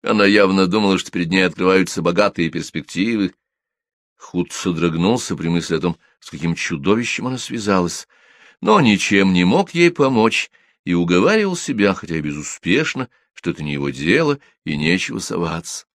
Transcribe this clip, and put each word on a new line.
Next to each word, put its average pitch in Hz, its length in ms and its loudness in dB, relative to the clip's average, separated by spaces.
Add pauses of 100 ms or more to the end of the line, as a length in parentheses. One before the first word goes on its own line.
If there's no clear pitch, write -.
Она 104 200 2
явно 98 420 4
думала, 98 320 2
что - 100 -10
перед 85 220 -4
ней 92 100 2
открываются 90 600 2
богатые 87 480 0
перспективы. 87 840 -4 (840)
Худ - 340 -6
содрогнулся 87 840 -2
при 80 120 -6
мысли 82 280 -2
о 80 40 -2
том, 85 180 -2 (220)
с - 100 -20
каким 82 240 -4
чудовищем 92 720 -2
она 127 140 -6
связалась, 98 680 -2 (540)
но 107 200 4
ничем 98 520 4
не 90 120 4
мог 160 280 2
ей 170 160 4
помочь 127 600 0 (320)
и 87 100 -2
уговаривал 95 640 2
себя, 101 400 0
хотя 82 220 -8
и 80 40 -4
безуспешно, 87 880 -4 (240)
что - 160 -8
это 78 140 -8
не 73 100 -6
его 71 160 -4
дело 127 480 0 (260)
и 76 140 -4
нечего 80 400 -2
соваться. 85 760 -8